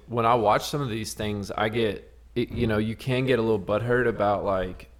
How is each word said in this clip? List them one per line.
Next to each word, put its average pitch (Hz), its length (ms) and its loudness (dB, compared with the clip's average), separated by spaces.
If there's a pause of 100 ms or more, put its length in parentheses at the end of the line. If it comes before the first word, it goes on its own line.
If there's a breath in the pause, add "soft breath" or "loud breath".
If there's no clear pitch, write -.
when 117 180 0
I 120 80 6
watch 110 340 4
some 147 140 -4
of 127 80 -4
these 110 240 -6
things, 104 360 -4
I 107 200 0
get, 110 420 -2 (220)
it, 120 160 -2
you 117 160 -2
know, 107 100 2
you 110 180 0
can 127 300 -2
get 127 140 4
a 113 40 2
little 110 160 2
butthurt 117 480 0
about, 101 380 0
like, 92 560 -2